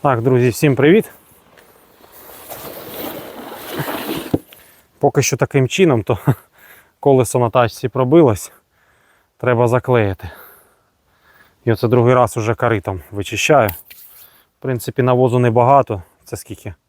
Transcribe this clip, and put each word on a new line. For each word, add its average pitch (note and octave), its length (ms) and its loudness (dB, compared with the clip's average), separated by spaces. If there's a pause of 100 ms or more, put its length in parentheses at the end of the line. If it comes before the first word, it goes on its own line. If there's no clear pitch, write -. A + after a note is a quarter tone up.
Так, A#2+ 160 2
друзі, B2+ 260 2
всім C3 280 2
привіт. D#3+ 340 4 (4000)
Поки C#3+ 240 0
що - 140 -2
таким C3+ 320 0
чином, D3 340 2
то A2 160 -4 (420)
<laughs> - 400 -20
колесо C3 380 2
на A#2+ 120 0
тачці B2 380 -2
пробилось. C3 640 2 (840)
Треба A#2+ 300 0
заклеїти. A2+ 640 -2 (1300)
І A#2 80 0
оце A2+ 160 -2
другий A#2+ 260 4
раз B2 220 0
уже A2+ 180 -2
коритом G#2+ 460 -4 (100)
вичищаю. G#2+ 580 0 (920)
В - 40 -20
принципі, B2+ 400 -6
навозу B2 360 2
небагато. A#2+ 640 2 (220)
Це - 120 -14
скільки? - 380 -16 (140)